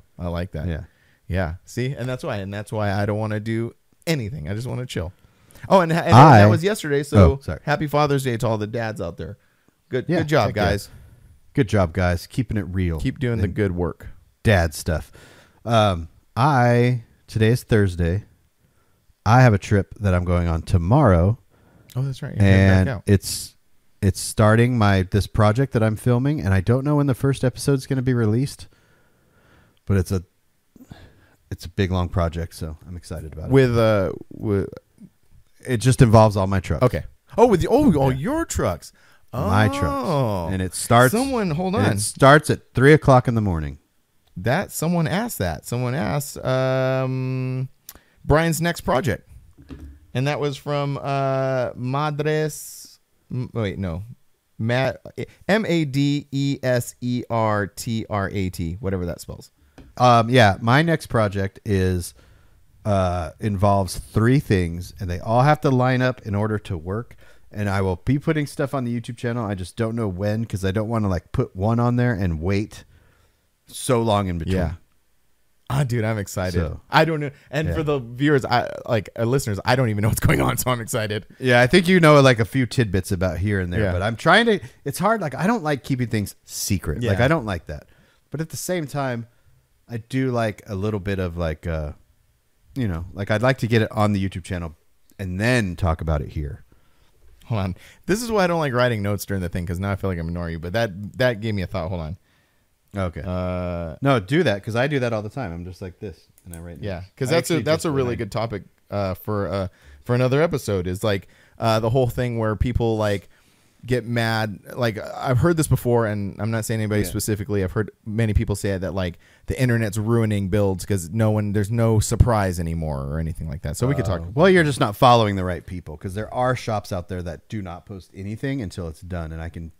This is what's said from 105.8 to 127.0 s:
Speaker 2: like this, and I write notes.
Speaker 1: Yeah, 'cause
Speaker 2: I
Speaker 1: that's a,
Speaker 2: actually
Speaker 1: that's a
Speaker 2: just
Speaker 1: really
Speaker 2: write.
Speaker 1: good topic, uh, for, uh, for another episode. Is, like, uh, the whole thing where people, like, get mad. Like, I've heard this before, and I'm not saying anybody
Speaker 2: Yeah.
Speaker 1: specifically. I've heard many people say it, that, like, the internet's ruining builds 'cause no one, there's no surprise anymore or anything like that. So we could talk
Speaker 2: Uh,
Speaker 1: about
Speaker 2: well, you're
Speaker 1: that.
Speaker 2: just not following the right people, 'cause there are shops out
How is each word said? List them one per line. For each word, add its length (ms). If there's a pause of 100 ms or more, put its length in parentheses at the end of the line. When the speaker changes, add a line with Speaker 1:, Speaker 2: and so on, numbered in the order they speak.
Speaker 2:
like 180
this, 260 (180)
and 120
I 20
write 200
notes. 60
Speaker 1:
Yeah, 180 (140)
'cause 120
Speaker 2:
I 80
Speaker 1:
that's 140
a, 40
Speaker 2:
actually 100
Speaker 1:
that's 200
a 40
Speaker 2:
just 60
Speaker 1:
really 160
Speaker 2:
write. 80
Speaker 1:
good 140
topic, 320 (260)
uh, 240
for, 340
uh, 200 (360)
for 100
another 280
episode. 440
Is, 180
like, 240 (300)
uh, 200
the 120
whole 180
thing 300
where 180
people, 400
like, 320 (560)
get 220
mad. 520 (160)
Like, 240 (160)
I've 240
heard 200
this 100
before, 380
and 340
I'm 100
not 140
saying 160
anybody 220
Speaker 2:
Yeah. 60
Speaker 1:
specifically. 540
I've 100
heard 180 (160)
many 280
people 220
say 140
it, 100
that, 140
like, 240 (280)
the 140
internet's 380
ruining 500
builds 380
'cause 240
no 200
one, 220
there's 180
no 300
surprise 580
anymore 460
or 160
anything 280
like 140
that. 140
So 100
we 80
could 120
talk 140
Speaker 2:
Uh, 40
Speaker 1:
about 120
Speaker 2:
well, 140
you're 140
Speaker 1:
that. 60
Speaker 2:
just 100
not 160
following 400
the 80
right 220
people, 320
'cause 160
there 180
are 240
shops 360
out 160